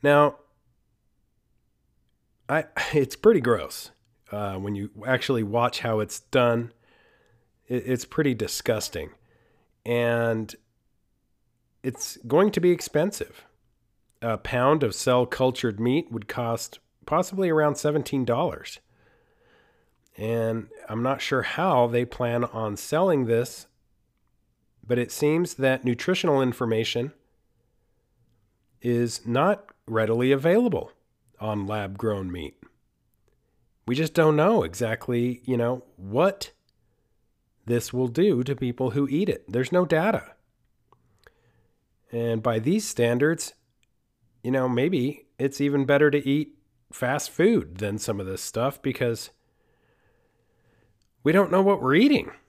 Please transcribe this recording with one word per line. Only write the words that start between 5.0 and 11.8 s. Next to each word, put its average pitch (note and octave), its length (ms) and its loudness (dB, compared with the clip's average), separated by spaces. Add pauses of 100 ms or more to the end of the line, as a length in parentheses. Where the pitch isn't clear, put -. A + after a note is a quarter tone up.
actually B2+ 380 0
watch A#2 360 0
how A2+ 220 0
it's - 180 -8
done. A#2+ 540 0 (960)
It, B2 180 -4
it's B2+ 180 -2
pretty C#3+ 300 0
disgusting. G#2 760 -4 (760)
And A#2 680 -2 (1300)